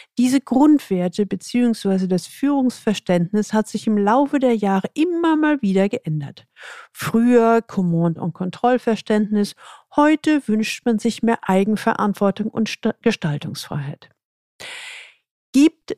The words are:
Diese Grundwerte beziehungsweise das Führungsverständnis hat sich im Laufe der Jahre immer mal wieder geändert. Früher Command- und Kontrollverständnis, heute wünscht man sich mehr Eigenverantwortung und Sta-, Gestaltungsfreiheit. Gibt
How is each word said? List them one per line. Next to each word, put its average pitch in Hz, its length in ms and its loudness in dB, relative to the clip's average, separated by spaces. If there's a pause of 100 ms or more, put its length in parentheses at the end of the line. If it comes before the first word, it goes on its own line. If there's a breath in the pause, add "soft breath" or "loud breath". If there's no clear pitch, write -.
(160 loud breath)
Diese 254 240 2
Grundwerte 214 840 2
beziehungsweise 202 800 -2
das 180 220 -2
Führungsverständnis 214 1200 -2
hat 214 140 0
sich - 220 -6
im 208 100 0
Laufe 269 400 2
der 247 180 2
Jahre 196 380 0
immer 330 400 0
mal 302 260 0
wieder 196 280 2
geändert. - 580 -6 (460 loud breath)
Früher 226 720 4
Command- 170 540 0
und 156 160 -6
Kontrollverständnis, 214 1200 -2 (400 loud breath)
heute 302 500 2
wünscht 214 400 -2
man 226 140 0
sich - 240 -4
mehr 226 180 2
Eigenverantwortung 202 1080 0
und 220 200 -4
Sta-, - 340 -4
Gestaltungsfreiheit. 147 1080 -6 (1400 loud breath)
Gibt - 460 2